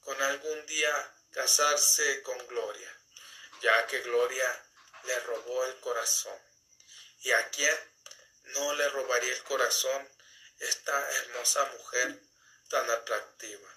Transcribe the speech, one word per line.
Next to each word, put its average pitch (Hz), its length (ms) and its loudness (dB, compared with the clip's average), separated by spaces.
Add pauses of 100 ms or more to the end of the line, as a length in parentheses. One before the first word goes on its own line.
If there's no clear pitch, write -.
con 139 220 -6
algún 151 440 -2
día 151 480 0 (180)
casarse 143 880 4
con 123 240 -8
Gloria, 110 540 -8 (600)
ya 113 260 4
que 131 140 -4
Gloria 123 680 0 (380)
le 123 160 -2
robó 120 460 -2
el 127 140 -8
corazón. 113 580 -2 (840)
¿Y 127 100 2
a 113 180 4
quién 151 260 2 (680)
no 147 300 -4
le 147 140 2
robaría 127 440 0
el 127 100 -6
corazón 131 680 0 (500)
esta 143 600 -2
hermosa 123 460 0 (120)
mujer 127 420 -2 (500)
tan - 220 0
atractiva? 107 880 -4